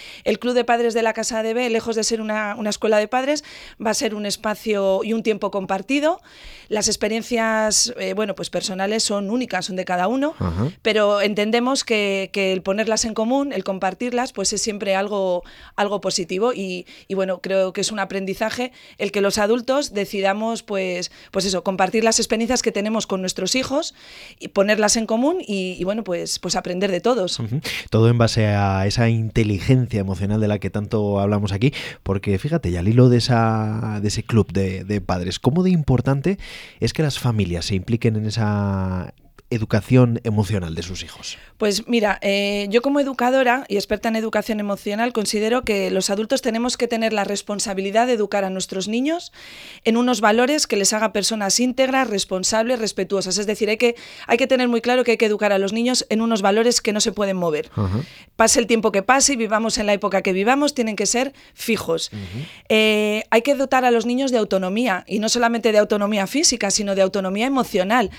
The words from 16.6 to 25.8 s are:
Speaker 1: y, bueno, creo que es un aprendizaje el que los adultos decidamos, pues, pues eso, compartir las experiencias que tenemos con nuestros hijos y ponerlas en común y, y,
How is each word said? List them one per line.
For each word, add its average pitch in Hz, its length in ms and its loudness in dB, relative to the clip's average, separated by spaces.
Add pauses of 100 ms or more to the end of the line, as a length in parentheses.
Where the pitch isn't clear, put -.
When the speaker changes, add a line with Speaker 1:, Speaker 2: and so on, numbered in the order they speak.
Speaker 1:
y, 190 60 -6
bueno, 185 260 -2
creo 190 320 0
que 202 80 -4
es 185 100 -2
un 214 80 -4
aprendizaje 196 720 -4 (260)
el 202 140 -4
que 208 80 -2
los 196 180 2
adultos 240 560 0
decidamos, 202 680 -2
pues, 185 480 -4 (200)
pues 190 140 -2
eso, 190 180 -2
compartir 190 400 0
las 226 160 4
experiencias 226 420 0
que 214 100 0
tenemos 208 360 -2
con 190 120 -2
nuestros 185 360 -4
hijos 262 380 -2 (460)
y - 100 -14
ponerlas 208 460 2
en 226 100 0
común 262 400 2
y, 185 340 -2
y, - 40 -4